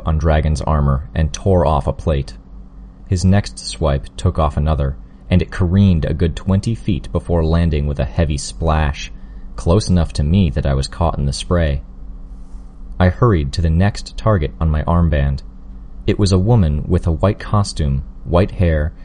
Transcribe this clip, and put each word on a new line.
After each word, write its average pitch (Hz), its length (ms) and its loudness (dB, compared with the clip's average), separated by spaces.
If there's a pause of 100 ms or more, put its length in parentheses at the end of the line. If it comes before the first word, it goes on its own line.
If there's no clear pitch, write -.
on 80 120 0
Dragon's 78 440 2
armor 71 540 2
and 80 160 2
tore 90 340 2
off 71 220 0
a 69 60 0
plate. 71 420 -4 (720)
His 90 160 0
next 98 360 2
swipe 71 480 -2 (100)
took 87 220 0
off 76 180 0
another, 71 400 0 (320)
and 90 120 4
it - 100 -4
careened 90 540 4
a 78 80 0
good 80 220 0
twenty 98 400 0
feet - 360 -4
before 85 340 0
landing 78 420 2
with 71 120 -2
a 65 60 0
heavy 73 320 0
splash, 78 760 -2 (440)
close 90 320 2
enough 87 260 2
to 80 100 0
me 85 260 4
that 69 160 -2
I 71 80 2
was 67 140 0
caught - 300 -2
in 71 80 0
the 69 60 0
spray. 80 520 0 (1160)
I 92 80 4
hurried 85 460 2
to - 80 -2
the 82 80 2
next 92 480 0
target 95 420 0
on 82 100 0
my 73 140 0
armband. 73 600 2 (640)
It - 140 0
was 98 140 2
a 92 60 6
woman 92 480 2
with 87 200 0
a 87 40 2
white 92 280 0
costume, 73 640 -2 (220)
white 85 260 2
hair, 80 420 0 (120)